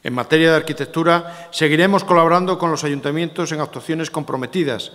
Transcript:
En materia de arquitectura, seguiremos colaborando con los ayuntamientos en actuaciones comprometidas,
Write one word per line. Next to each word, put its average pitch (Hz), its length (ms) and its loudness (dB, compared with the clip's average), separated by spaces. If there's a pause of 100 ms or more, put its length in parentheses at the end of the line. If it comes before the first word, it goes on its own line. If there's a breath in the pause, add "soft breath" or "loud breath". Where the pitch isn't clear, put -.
En 120 100 -6
materia 156 380 4
de 160 60 6
arquitectura, 160 960 -2
seguiremos 170 500 2
colaborando 175 560 2
con 170 140 -2
los 147 100 -4
ayuntamientos 151 720 -4
en 151 80 -4
actuaciones 156 500 -6
comprometidas, 135 840 -4